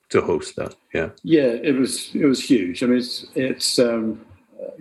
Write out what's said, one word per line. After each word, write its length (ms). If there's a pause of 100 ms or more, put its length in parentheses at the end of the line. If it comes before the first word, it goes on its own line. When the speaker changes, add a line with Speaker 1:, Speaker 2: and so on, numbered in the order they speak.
Speaker 1:
to 120
host 340
that. 200 (180)
Yeah. 160 (140)
Speaker 2:
Yeah, 240 (220)
it 80
was, 380
it 100
was 240
huge. 320
I 60
mean, 120
it's, 260 (100)
it's, 440
um... 420 (400)
Uh, 200